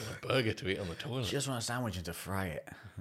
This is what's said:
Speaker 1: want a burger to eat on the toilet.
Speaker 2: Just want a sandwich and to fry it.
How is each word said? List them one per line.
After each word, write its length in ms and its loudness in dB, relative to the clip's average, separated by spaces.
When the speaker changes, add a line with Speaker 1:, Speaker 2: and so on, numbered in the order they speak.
Speaker 1:
want 200 -8
a 40 -6
burger 260 6
to 160 -2
eat 100 4
on 100 -2
the 60 -4
toilet. 320 -2
Speaker 2:
Just 220 2
want 140 2
a 20 0
sandwich 320 0
and 80 -2
to 80 -2
fry 360 0
it. 200 -4